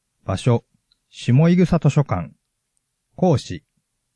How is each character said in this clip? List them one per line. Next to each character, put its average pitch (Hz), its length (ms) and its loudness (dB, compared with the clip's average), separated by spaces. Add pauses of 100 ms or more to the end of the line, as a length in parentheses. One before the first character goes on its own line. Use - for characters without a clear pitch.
(260)
場 95 120 -4
所、 117 280 -2 (440)
下 147 400 0
井 180 60 2
草 175 240 2
図 147 100 0
書 143 140 0
館。 87 280 -6 (840)
講 170 220 0
師、 - 260 -10 (520)